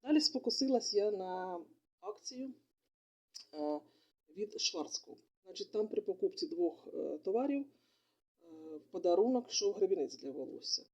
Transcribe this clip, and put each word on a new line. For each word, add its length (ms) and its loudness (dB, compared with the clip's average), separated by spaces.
Далі 180 6
спокусилась 720 0
я 160 4
на 540 -6
акцію, 540 -10
е, 260 -4
від 240 -8
Schwarzkopf. 640 -6
Значить, 280 -12
там 160 -2
при 140 -2
покупці 440 -2
двох, 480 -2
е, 240 -4
товарів, 480 0
е, 40 -20
в 140 -16
подарунок, 600 2
що 220 0
гребінець 440 6
для 140 -10
волосся. 640 -6